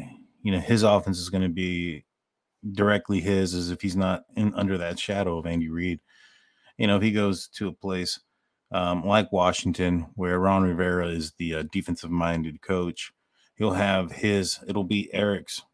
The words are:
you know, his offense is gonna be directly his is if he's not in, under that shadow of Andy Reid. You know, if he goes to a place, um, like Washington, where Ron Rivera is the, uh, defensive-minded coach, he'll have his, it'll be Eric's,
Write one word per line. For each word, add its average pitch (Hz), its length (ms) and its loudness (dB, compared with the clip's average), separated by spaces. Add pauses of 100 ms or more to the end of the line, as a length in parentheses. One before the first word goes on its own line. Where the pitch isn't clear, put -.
(420)
you 104 100 0
know, 90 80 2
his 113 240 4
offense 98 340 4
is 87 120 -8
gonna 95 180 0
be 87 560 -4 (680)
directly 101 480 2
his 95 340 2
is 90 160 -2
if 85 100 -6
he's 92 160 -2
not 92 280 0 (120)
in, 104 180 0
under 95 240 -2
that 87 200 -6
shadow 95 400 -2
of 80 80 -6
Andy 82 220 -2
Reid. 85 320 -4 (760)
You - 80 2
know, 101 100 6
if 95 60 0
he 110 80 4
goes 101 440 0
to 104 140 -4
a 82 40 -6
place, 92 480 -6 (500)
um, 90 340 -2
like 101 280 2
Washington, 90 800 2
where 90 240 0
Ron 95 240 4
Rivera 90 460 2
is 82 240 -4
the, 82 240 -4
uh, 78 160 -4
defensive-minded 85 880 -2
coach, 90 500 -4 (440)
he'll 107 160 0
have 95 380 2
his, 101 560 0
it'll 98 180 -2
be 101 280 -2
Eric's, 98 500 -2 (120)